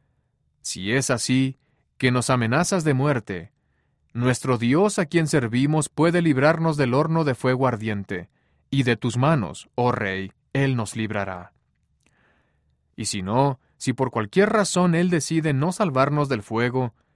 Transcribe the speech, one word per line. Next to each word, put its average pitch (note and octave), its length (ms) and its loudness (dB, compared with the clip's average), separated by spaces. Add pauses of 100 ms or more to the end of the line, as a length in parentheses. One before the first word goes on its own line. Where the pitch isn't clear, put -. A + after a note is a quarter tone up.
(640)
"Si F#2+ 300 -6
es C3 180 0
así, C3 480 0 (400)
que B2+ 120 2
nos B2 200 0
amenazas C3+ 540 0
de D3+ 100 2
muerte, B2+ 580 -2 (640)
nuestro B2 440 0
Dios D3+ 400 2
a F3+ 80 0
quien E3 200 0
servimos C#3+ 640 0
puede E3+ 320 2
librarnos D#3+ 560 4
del C3 160 2
horno D#3+ 320 2
de C3+ 100 0
fuego B2+ 320 0
ardiente, G#2+ 600 -4 (400)
y C3+ 140 0
de A#2+ 160 2
tus A#2 180 -4
manos, B2+ 580 0
oh B2 160 0
rey, F#2+ 420 -4 (200)
él C3+ 240 0
nos A2+ 200 -6
librará. G2+ 580 -6 (1400)
Y A2 120 -8
si G2+ 160 -6
no, B2+ 360 0 (200)
si - 160 -2
por C3 160 -2
cualquier F3 400 0
razón F3+ 440 2
él F3 140 2
decide D#3+ 460 0
no D3+ 180 0
salvarnos C#3+ 560 0
del A#2 140 -2
fuego, A#2+ 500 -2 (240)